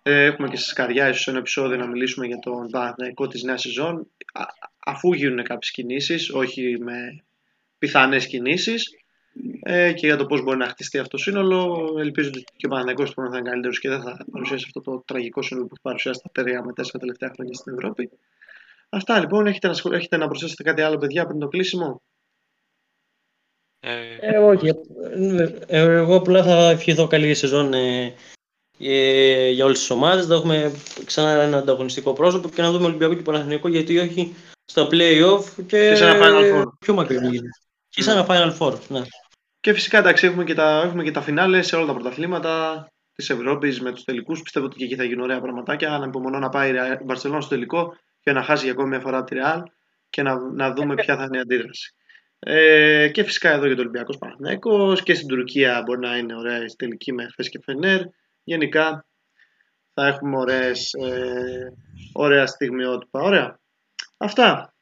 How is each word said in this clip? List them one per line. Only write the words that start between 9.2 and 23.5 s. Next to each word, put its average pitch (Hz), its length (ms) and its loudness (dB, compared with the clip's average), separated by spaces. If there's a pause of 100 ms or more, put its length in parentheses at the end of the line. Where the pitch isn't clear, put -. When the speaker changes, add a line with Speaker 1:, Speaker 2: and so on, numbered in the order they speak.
Speaker 1:
Ε, 175 320 2
και 170 120 -6
για 147 120 4
το 143 80 -2
πώς 143 160 -2
μπορεί 131 160 -2
να 127 100 -2
χτιστεί - 300 -10
αυτό 131 200 -8
το - 60 -6
σύνολο. 185 680 0 (100)
Ελπίζω 147 280 -2
ότι 131 160 -10 (120)
και - 100 -12
ο 127 40 -2
Παναθηναϊκός 127 400 -4
του - 60 -16
χρόνου 127 160 -8
θα 127 60 -8
είναι 123 120 -8
καλύτερος 123 300 -6
και 135 100 -6
δεν 131 120 -4
θα 123 300 -16
παρουσιάσει 127 360 -8
αυτό 135 140 -14
το 131 240 -12
τραγικό 123 360 -8
σύνολο 127 240 -8
που 127 160 -18
παρουσιάσει 123 420 -8
τα - 200 -6
τρία 123 200 -4
με 123 100 -10
τέσσερα 123 260 -10
τελευταία 127 360 -10
χρόνια 123 180 -12
στην 131 200 -14
Ευρώπη. 214 360 -8 (800)
Αυτά, 208 300 0
λοιπόν. 208 280 0
Έχετε 196 200 -2
να 170 60 0
σχολ-, - 200 -4
έχετε 170 240 -2
να 156 100 -2
προσθέσετε 151 360 -8
κάτι 156 180 0
άλλο, 156 160 0
παιδιά, 147 280 -2
πριν 151 140 -8
το 147 80 -6
κλείσιμο; 175 540 -4 (1800)